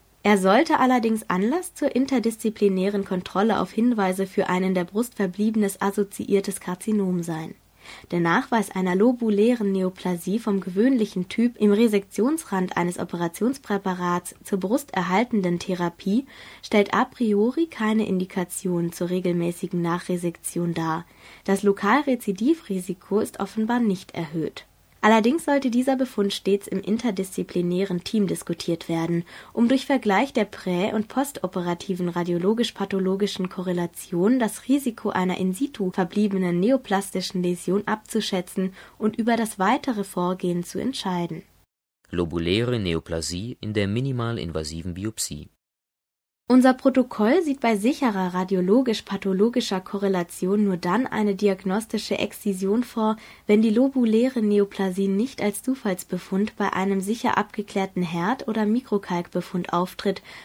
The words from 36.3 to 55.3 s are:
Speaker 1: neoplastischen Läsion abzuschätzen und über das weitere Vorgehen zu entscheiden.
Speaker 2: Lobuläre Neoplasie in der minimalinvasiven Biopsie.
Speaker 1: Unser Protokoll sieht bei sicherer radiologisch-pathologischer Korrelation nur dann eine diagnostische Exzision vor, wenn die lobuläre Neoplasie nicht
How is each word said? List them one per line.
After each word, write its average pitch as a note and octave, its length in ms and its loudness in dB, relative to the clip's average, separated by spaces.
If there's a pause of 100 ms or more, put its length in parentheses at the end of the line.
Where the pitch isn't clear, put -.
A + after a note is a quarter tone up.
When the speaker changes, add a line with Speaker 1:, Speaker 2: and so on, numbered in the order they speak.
Speaker 1:
neoplastischen G3 840 0
Läsion F3+ 420 0
abzuschätzen F#3+ 880 -4 (240)
und G#3+ 160 -2
über A3+ 220 0
das A3 240 -4
weitere G#3+ 420 0
Vorgehen F3+ 640 -2
zu - 160 -8
entscheiden. F3 600 -4 (680)
Speaker 2:
Lobuläre F2 720 0
Neoplasie F2 800 -4
in G#2+ 140 -6
der G2+ 120 2
minimalinvasiven F#2+ 1080 -4
Biopsie. F#2 540 -8 (1040)
Speaker 1:
Unser B3+ 220 8
Protokoll B3+ 680 2
sieht C#4+ 180 -2
bei A#3 160 2
sicherer G3 560 0
radiologisch-pathologischer G3 1500 0
Korrelation G3 840 0
nur F#3 140 2
dann G3+ 280 0
eine G#3 280 0
diagnostische G3 840 -2
Exzision G3 680 -2
vor, A3 340 -2 (280)
wenn G#3 140 6
die A3+ 80 4
lobuläre A#3+ 720 4
Neoplasie G3+ 680 2
nicht G3+ 340 0